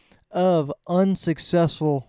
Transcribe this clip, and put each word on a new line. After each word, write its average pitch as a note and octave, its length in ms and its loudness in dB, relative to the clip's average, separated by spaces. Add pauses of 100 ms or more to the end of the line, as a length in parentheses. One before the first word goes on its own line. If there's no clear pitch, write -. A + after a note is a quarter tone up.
(320)
of F3 400 0 (160)
unsuccessful E3+ 1200 0